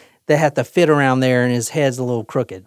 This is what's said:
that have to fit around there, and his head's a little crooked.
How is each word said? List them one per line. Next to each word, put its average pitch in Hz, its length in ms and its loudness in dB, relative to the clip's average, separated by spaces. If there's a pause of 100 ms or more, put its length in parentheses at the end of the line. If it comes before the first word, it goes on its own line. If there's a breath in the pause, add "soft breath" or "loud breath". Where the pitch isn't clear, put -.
(280 soft breath)
that 151 100 2
have 151 180 0
to 127 80 -2
fit 170 260 2
around 135 300 2
there, 127 240 2
and 123 100 0
his 120 160 -4
head's 135 300 -2
a 127 40 -6
little 120 220 -4
crooked. 98 420 -6